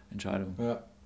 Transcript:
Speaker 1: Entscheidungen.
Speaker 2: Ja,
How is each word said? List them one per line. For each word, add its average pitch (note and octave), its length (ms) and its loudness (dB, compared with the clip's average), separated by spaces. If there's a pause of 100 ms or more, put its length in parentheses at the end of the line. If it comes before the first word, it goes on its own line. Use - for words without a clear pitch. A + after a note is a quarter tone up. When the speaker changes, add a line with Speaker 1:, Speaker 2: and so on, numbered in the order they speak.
(100)
Speaker 1:
Entscheidungen. G2 480 0
Speaker 2:
Ja, A#2 220 2 (240)